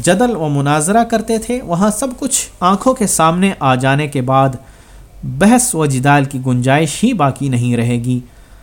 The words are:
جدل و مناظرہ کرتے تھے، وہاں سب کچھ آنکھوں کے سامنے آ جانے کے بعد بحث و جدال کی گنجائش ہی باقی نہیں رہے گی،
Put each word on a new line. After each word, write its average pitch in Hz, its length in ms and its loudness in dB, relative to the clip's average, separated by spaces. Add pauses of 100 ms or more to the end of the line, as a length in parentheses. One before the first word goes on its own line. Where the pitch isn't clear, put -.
جدل 208 340 2
و 165 140 -4
مناظرہ 151 540 0
کرتے 226 340 -2
تھے، 240 240 -6
وہاں 175 300 0
سب 269 160 -4 (120)
کچھ - 300 -4 (100)
آنکھوں 196 340 2
کے 214 140 -2
سامنے 175 520 2
آ 131 160 2
جانے 135 320 0
کے 139 140 -4
بعد 135 280 2 (760)
بحث 180 520 2
و 160 100 0
جدال 143 400 2
کی 131 220 -6
گنجائش 131 560 0
ہی 254 100 4
باقی 139 360 -2
نہیں 120 280 0
رہے 117 140 0
گی، 123 280 -2 (440)